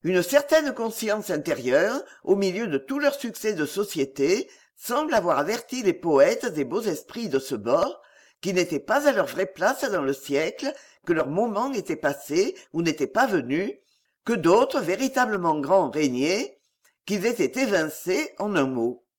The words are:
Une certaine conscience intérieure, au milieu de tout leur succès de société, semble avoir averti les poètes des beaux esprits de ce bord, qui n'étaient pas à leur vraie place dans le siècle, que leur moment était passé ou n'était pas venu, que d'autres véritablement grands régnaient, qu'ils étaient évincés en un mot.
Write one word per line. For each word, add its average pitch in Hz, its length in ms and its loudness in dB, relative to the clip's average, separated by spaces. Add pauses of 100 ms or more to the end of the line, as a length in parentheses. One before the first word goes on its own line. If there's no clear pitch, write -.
Une 180 220 2
certaine 285 500 4
conscience 220 560 -4
intérieure, 156 720 0 (220)
au 190 100 4
milieu 196 320 0
de 202 120 -2
tout 269 200 -4
leur 285 160 2
succès 220 380 -4
de 156 120 -2
société, 165 880 -2 (260)
semble 294 380 -2
avoir 170 240 2
averti 208 460 -4
les 180 80 4
poètes 170 540 4
des 151 180 -2
beaux 170 180 -4
esprits 208 460 -6
de 135 100 0
ce 131 160 -4
bord, 120 480 0 (380)
qui 190 120 -4
n'étaient 180 280 0
pas 285 260 0
à 277 60 6
leur 202 140 2
vraie 190 200 -4
place 240 420 -2
dans 185 140 0
le 135 100 0
siècle, 160 600 -2 (320)
que 175 60 0
leur 156 160 2
moment 220 440 -2
était 185 220 -4
passé 156 600 -2 (160)
ou 165 100 -2
n'était 147 240 0
pas 254 200 2
venu, 180 540 -2 (440)
que 233 80 -2
d'autres 220 480 4
véritablement 190 800 0
grands 156 300 2
régnaient, 151 680 0 (460)
qu'ils 196 180 -2
étaient 240 360 0
évincés 185 800 0
en 202 160 -2
un 139 100 4
mot. 120 400 -2 (120)